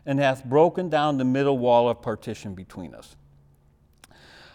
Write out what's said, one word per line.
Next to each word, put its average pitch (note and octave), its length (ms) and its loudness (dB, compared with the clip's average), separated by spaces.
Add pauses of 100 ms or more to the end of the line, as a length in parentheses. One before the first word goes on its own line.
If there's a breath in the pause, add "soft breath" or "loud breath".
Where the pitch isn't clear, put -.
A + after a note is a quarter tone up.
and C#3 140 -2
hath C3 240 0
broken E3 440 2
down D3+ 300 0
the B2+ 60 0
middle C3+ 340 2
wall A#2+ 300 4
of A#2 140 -4
partition G#2+ 520 -8
between F2+ 400 -16
us." - 220 -20 (1400 loud breath)